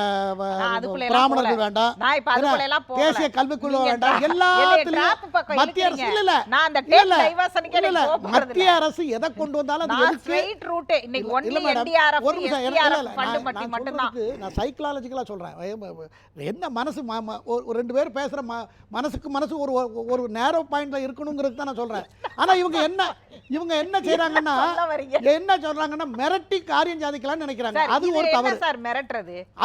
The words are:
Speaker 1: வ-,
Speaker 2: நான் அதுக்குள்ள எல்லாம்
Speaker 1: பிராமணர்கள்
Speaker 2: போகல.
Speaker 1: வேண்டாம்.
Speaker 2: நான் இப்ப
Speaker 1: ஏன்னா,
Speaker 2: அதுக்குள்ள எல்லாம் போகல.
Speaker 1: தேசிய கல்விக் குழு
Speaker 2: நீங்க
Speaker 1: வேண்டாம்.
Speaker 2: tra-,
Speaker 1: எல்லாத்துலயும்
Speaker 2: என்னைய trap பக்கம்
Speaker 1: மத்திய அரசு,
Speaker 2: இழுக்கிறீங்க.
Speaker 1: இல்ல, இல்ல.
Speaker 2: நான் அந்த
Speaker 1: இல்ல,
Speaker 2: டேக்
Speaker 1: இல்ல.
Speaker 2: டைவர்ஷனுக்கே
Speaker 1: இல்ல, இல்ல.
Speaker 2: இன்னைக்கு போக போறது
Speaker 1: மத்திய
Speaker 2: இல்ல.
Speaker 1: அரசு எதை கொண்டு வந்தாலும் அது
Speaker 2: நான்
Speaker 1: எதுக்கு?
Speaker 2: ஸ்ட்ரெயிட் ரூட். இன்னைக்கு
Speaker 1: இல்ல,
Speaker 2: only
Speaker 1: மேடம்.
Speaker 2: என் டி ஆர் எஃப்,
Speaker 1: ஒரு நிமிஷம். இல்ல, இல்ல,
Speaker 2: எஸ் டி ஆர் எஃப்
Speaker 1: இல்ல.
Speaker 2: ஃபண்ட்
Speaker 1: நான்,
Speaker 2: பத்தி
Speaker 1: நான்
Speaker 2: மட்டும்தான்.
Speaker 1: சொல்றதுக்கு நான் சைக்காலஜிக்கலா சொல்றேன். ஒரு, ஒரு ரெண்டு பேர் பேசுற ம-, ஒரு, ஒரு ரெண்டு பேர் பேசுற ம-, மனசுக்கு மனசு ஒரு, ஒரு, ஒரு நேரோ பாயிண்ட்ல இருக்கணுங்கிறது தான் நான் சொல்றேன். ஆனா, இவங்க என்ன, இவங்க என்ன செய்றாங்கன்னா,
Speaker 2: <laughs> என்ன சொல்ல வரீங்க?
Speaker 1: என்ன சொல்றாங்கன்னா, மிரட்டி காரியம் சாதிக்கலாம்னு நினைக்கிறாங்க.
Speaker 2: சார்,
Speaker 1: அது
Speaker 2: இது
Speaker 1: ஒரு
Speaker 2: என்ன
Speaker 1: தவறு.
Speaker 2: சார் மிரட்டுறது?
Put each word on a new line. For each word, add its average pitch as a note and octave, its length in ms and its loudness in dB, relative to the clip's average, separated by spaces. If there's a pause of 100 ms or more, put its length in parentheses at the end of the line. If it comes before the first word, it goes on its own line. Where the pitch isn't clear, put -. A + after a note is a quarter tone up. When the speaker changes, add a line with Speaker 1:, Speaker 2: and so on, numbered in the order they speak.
(320)
Speaker 1:
வ-, F#3 40 -6
Speaker 2:
நான் G3 440 -2
அதுக்குள்ள G3 120 -6
எல்லாம் B3 160 -4
Speaker 1:
பிராமணர்கள் C4 340 4
Speaker 2:
போகல. A3 200 0
Speaker 1:
வேண்டாம். A3 360 0
Speaker 2:
நான் C4 180 2
இப்ப C4 180 0
Speaker 1:
ஏன்னா, - 0 -
Speaker 2:
அதுக்குள்ள C#4 280 2
எல்லாம் C#4+ 240 0
போகல. C4 200 0
Speaker 1:
தேசிய D#4 240 2
கல்விக் C4+ 300 0
குழு C#4 120 -2
Speaker 2:
நீங்க C4 160 2
Speaker 1:
வேண்டாம். B3 320 2
Speaker 2:
tra-, C#4 40 2
Speaker 1:
எல்லாத்துலயும் F4+ 600 6
Speaker 2:
என்னைய D#4+ 300 2
trap - 180 -6
பக்கம் D4+ 240 0
Speaker 1:
மத்திய E4+ 300 2
அரசு, C#4+ 160 -2
Speaker 2:
இழுக்கிறீங்க. A#3+ 40 -2
Speaker 1:
இல்ல, G#4 120 2
இல்ல. F4 280 4
Speaker 2:
நான் C#4 200 4
அந்த D4 200 0
Speaker 1:
இல்ல, D#4 100 6
Speaker 2:
டேக் F#4+ 40 12
Speaker 1:
இல்ல. F#4 160 4
Speaker 2:
டைவர்ஷனுக்கே E4+ 480 2
Speaker 1:
இல்ல, E4 220 0
இல்ல. - 20 2
Speaker 2:
இன்னைக்கு D#4 320 2
போக F#3+ 80 -8
போறது B3+ 180 4
Speaker 1:
மத்திய F4+ 180 0
Speaker 2:
இல்ல. F4 100 6
Speaker 1:
அரசு D#4 340 0
எதை A#3+ 260 -4
கொண்டு D4+ 220 -6
வந்தாலும் D4 320 -2
அது A#3+ 120 0
Speaker 2:
நான் D#4+ 100 6
Speaker 1:
எதுக்கு? E4 220 -4
Speaker 2:
ஸ்ட்ரெயிட் G4 320 -2
ரூட். E4+ 380 -2
இன்னைக்கு A#3+ 440 -4
Speaker 1:
இல்ல, C#4 140 -2
Speaker 2:
only - 20 0
Speaker 1:
மேடம். C#4+ 140 2
Speaker 2:
என் A#3 60 0
டி D#4+ 120 0
ஆர் D4+ 200 6
எஃப், D4 80 2
Speaker 1:
ஒரு D4+ 140 2
நிமிஷம். C#4+ 220 -2
இல்ல, B3+ 100 -2
இல்ல, D4+ 120 2
Speaker 2:
எஸ் D4 80 4
டி C#4+ 40 4
ஆர் - 0 -
எஃப் D4+ 60 2
Speaker 1:
இல்ல. B3 120 -6
Speaker 2:
ஃபண்ட் A#3 240 -4
Speaker 1:
நான், - 80 -4
Speaker 2:
பத்தி B3 180 -6
Speaker 1:
நான் A#3 80 -6
Speaker 2:
மட்டும்தான். B3 460 -4
Speaker 1:
சொல்றதுக்கு A#3+ 220 -6
நான் G3 200 -10
சைக்காலஜிக்கலா C4 680 -4
சொல்றேன். E3+ 300 -14
ஒரு, F#3 400 -12
ஒரு D#3+ 140 -18 (280)
ரெண்டு G3+ 280 -8
பேர் C#4 340 -6
பேசுற A3+ 300 -8
ம-, G#3+ 160 -10
ஒரு, A#3+ 200 -4
ஒரு A3+ 140 -4
ரெண்டு A#3+ 160 -4
பேர் C#4 160 0
பேசுற C#4 280 -6 (100)
ம-, A#3 180 -8 (240)
மனசுக்கு C4+ 400 -6
மனசு C#4 280 -4
ஒரு, C#4 140 -2
ஒரு, A#3 340 -2
ஒரு B3 260 -2
நேரோ D4 380 2
பாயிண்ட்ல C#4 400 -4
இருக்கணுங்கிறது C#4 440 -6
தான் C#4 120 -8
நான் C4+ 80 -6
சொல்றேன். A3 320 -6 (300)
ஆனா, F4+ 160 2
இவங்க F4 300 2
என்ன, F4+ 340 -2 (320)
இவங்க D#4+ 280 -4
என்ன F#4 240 -2
செய்றாங்கன்னா, D#4+ 340 2
Speaker 2:
<laughs> - 0 -
என்ன D#4 400 2
சொல்ல E4 220 0
வரீங்க? C4+ 260 -2
Speaker 1:
என்ன F4 340 4
சொல்றாங்கன்னா, D4+ 500 -4 (100)
மிரட்டி F4 480 -2
காரியம் D#4+ 360 0
சாதிக்கலாம்னு C#4+ 460 -6
நினைக்கிறாங்க. A#3 280 -6
Speaker 2:
சார், D4+ 140 2
Speaker 1:
அது D4 180 2
Speaker 2:
இது E4+ 100 0
Speaker 1:
ஒரு D#4+ 140 2
Speaker 2:
என்ன B3 100 4
Speaker 1:
தவறு. B3+ 160 0
Speaker 2:
சார் D4 240 -2
மிரட்டுறது? A#3 680 -8 (180)